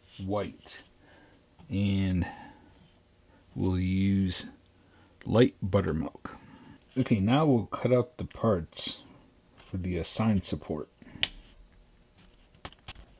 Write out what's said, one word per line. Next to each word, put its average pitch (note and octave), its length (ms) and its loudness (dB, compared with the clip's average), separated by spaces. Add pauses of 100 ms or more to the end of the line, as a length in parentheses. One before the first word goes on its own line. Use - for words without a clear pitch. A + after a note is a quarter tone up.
(260)
white. F#2+ 540 -6 (920)
And G2 560 2 (1300)
we'll F#2+ 240 0
use F#2+ 680 2 (760)
light - 380 4
buttermilk. F2+ 760 -2 (640)
Okay, B2 220 2
now B2+ 260 4
we'll A#2+ 220 4
cut - 260 0
out B2 240 2
the - 80 -8
parts - 760 -2 (540)
for - 220 -10
the, F2+ 220 -2
uh, E2 40 -4
sign A2 380 0
support. - 480 -6 (2250)